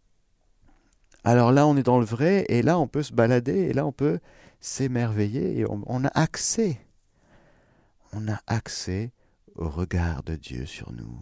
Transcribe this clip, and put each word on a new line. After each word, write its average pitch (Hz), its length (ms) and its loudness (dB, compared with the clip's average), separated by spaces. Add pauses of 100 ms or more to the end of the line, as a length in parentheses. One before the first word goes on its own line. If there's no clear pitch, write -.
(1200)
Alors 120 260 6
là, 143 160 6
on 147 100 4
est 135 60 2
dans 123 160 4
le 120 60 4
vrai, 151 440 2
et 120 140 2
là, 165 160 4
on 151 80 0
peut 147 160 -4
se 135 100 -10
balader, 123 460 2
et 170 140 0
là, 135 120 0
on 151 60 -2
peut 151 300 -2 (400)
s'émerveiller, 120 1000 -2
et 110 80 0
on, 104 200 -6
on 127 180 -2
a 139 100 0
accès. 160 640 0 (1300)
On 107 160 -8
a 107 180 -4
accès 110 640 -6 (460)
au 82 120 -4
regard 85 540 -2
de 82 140 -8
Dieu 64 300 -10
sur - 260 -14
nous. 58 300 -14